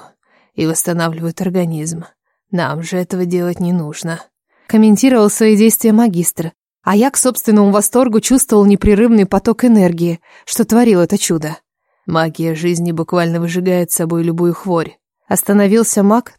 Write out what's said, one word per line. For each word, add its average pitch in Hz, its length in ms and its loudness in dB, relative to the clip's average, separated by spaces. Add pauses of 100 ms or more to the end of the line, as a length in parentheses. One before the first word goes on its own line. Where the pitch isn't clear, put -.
(560)
и 160 100 -2
восстанавливают 165 760 -4
организм. 165 640 -6 (440)
Нам 160 320 -4
же 165 140 -8
этого 180 300 -4
делать 175 340 -4
не 180 140 -2
нужно", 165 480 -8 (440)
комментировал 220 640 4
свои 220 280 2
действия 220 340 2
магистр, 175 600 0 (300)
а 190 120 0
я 240 160 2
к - 60 -8
собственному 208 540 2
восторгу 214 500 0
чувствовал 220 440 2
непрерывный 208 600 4
поток 220 400 -2
энергии, 170 560 2 (240)
что - 180 -2
творил 220 380 2
это 175 160 0
чудо. 156 400 -4 (480)
"Магия 165 500 -4
жизни 170 380 -2
буквально 170 480 -2
выжигает 175 500 -2
собой 170 320 -4
любую 170 300 0
хворь". 170 440 -6 (300)
Остановился 202 760 0
маг 220 360 0